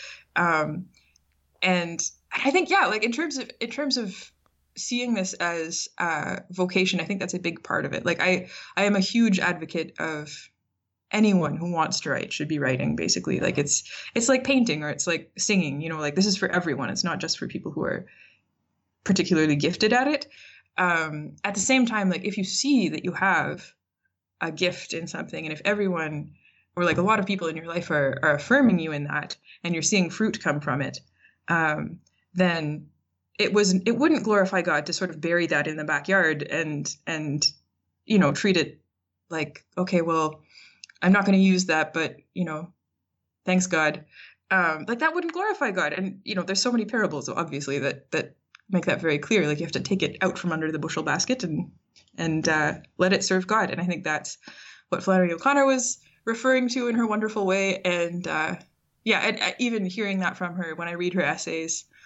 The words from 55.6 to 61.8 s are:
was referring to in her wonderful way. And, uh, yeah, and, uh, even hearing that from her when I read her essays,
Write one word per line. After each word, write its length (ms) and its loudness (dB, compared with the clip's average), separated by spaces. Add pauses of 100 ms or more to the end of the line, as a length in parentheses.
was 320 2 (260)
referring 460 2
to 180 -2
in 80 0
her 100 4
wonderful 400 0
way. 360 2
And, 440 0
uh, 300 -2 (480)
yeah, 160 2
and, 200 0
uh, 180 0
even 260 0
hearing 360 -2
that 160 -2
from 200 -6
her 180 -6
when 140 -8
I 40 -6
read 220 -2
her 80 2
essays, 640 -4 (220)